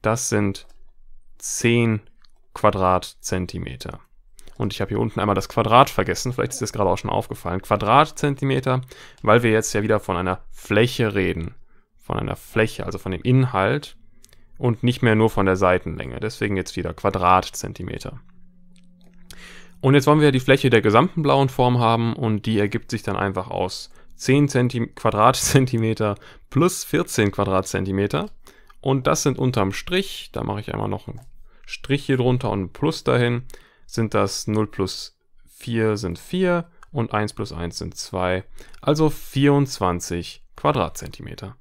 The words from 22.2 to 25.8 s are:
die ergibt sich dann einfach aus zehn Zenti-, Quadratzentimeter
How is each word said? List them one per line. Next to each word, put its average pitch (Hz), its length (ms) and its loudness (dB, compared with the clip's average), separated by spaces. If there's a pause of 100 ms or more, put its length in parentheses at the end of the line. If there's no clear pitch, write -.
die 110 140 0
ergibt 104 320 -2
sich 110 100 -4
dann 101 140 -4
einfach 95 340 -2
aus 92 440 -6 (240)
zehn 143 320 2
Zenti-, 123 380 0
Quadratzentimeter 113 1300 2 (340)